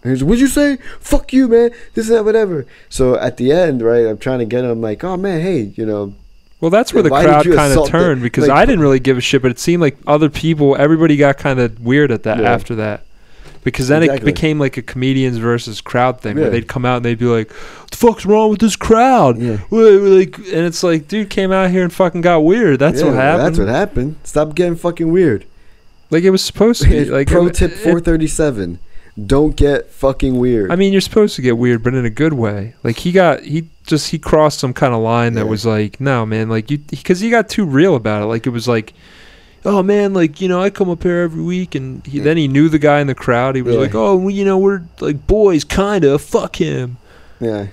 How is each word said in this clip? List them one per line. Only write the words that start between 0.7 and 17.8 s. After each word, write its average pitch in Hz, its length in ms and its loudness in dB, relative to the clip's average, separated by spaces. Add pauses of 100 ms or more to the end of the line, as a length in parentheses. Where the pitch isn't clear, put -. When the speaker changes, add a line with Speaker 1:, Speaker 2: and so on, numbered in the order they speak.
Speaker 1:
Fuck - 320 -2
you, 262 160 2
man. 233 220 4 (240)
This 226 140 -4
and 226 100 4
that, 214 60 0
whatever." 202 420 0 (220)
So 127 280 0
at 123 200 -4
the 123 140 0
end, 156 320 0
right, 117 240 2
I'm 107 120 -4
trying 131 200 -4
to 120 60 -2
get 120 180 -4
him, 127 80 -4
I'm 117 100 -4
like, 107 220 -6
"Oh, 180 140 -6
man, 185 240 -4
hey, 151 340 -4
you 113 100 -6
know." 101 300 -6 (460)
Speaker 2:
Well, 165 100 0
that's 220 220 0
where 233 100 2
the 165 60 4
Speaker 1:
"Why 139 140 2
did 156 80 4
Speaker 2:
crowd 147 160 4
Speaker 1:
you 175 60 2
Speaker 2:
kinda 143 180 4
Speaker 1:
assault 143 160 2
the," 165 120 -2
Speaker 2:
turned, 165 240 0
because 139 260 0
Speaker 1:
like, 139 100 4
Speaker 2:
I 208 80 4
didn't 220 160 2
really 135 180 4
give 127 160 2
a 123 60 -2
shit, - 180 0
but 127 100 0
it 120 80 -6
seemed 175 220 0
like 147 160 0 (100)
other 151 220 2
people, 147 500 0
everybody 156 380 4
got 139 220 2
kinda 127 420 -2
weird 135 320 2
at 107 120 -4
that, 110 140 -2
Speaker 1:
Yeah. 117 140 2
Speaker 2:
after 117 220 -4
that. 107 300 -8 (600)
Because 127 240 -4
then 151 140 2
Speaker 1:
Exactly. 139 280 0
Speaker 2:
it 139 40 -2
became, 156 240 -2
like, 135 200 -2
a 123 40 -10
comedians 131 560 -2
versus 117 440 -4
crowd 123 380 -2
thing, 107 160 -6
where 151 80 0
Speaker 1:
Yeah. 117 60 0
Speaker 2:
they'd 117 180 -4
come 127 180 -6
out 123 100 0
and 120 100 -6
they'd 120 120 -2
be 117 80 -4
like, 113 240 -2 (400)